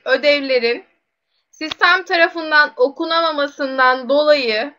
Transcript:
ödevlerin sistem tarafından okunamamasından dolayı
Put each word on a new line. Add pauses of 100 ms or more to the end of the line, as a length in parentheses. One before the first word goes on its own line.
ödevlerin (640)
sistem
tarafından
okunamamasından
dolayı